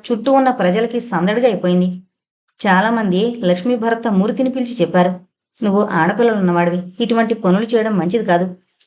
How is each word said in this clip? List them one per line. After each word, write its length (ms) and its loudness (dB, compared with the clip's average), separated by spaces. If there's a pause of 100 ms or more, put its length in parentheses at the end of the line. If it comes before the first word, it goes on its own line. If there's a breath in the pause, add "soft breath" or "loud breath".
(120)
చుట్టూ 200 0
ఉన్న 180 4
ప్రజలకి 500 0
సందడిగా 480 0
అయిపోయింది. 540 0 (640)
చాలామంది 680 0 (100)
లక్ష్మీ 300 0
భర్త 360 -2
మూర్తిని 380 0
పిలిచి 320 -6
చెప్పారు, 380 0 (440)
"నువ్వు 280 2
ఆడపిల్లలున్నవాడివి, 1120 0
ఇటువంటి 300 0
పనులు 320 0
చేయడం 320 0
మంచిది 280 -2
కాదు. 300 0 (320)